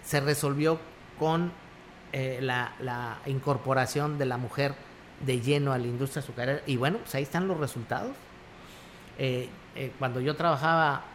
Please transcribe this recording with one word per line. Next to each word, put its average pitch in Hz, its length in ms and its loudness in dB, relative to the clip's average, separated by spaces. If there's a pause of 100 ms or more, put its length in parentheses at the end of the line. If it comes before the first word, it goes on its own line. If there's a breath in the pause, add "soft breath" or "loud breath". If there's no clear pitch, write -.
se - 160 0
resolvió 147 580 4 (400)
con, 165 360 4 (580)
eh, 131 300 -2
la, 123 400 0
la 120 460 -4
incorporación 135 880 2
de 143 80 2
la 123 120 0
mujer 135 360 0 (520)
de 127 160 2
lleno 139 320 4
a 127 40 2
la 123 80 0
industria 131 380 -2
azucarera, 127 420 -2
y 135 120 2
bueno, 147 220 4
pues - 140 -10
ahí 135 100 0
están 180 260 0
los 175 100 0
resultados. 135 520 -2 (1040 loud breath)
Eh, 127 320 -2 (260)
eh, 131 240 -6
cuando 127 220 0
yo 147 140 0
trabajaba 156 680 4 (120)